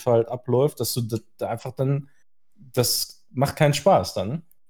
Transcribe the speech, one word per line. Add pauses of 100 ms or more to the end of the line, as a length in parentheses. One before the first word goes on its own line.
halt
abläuft,
dass
du
das, (160)
da
einfach
dann, (440)
das
macht
keinen
Spaß
dann, (280)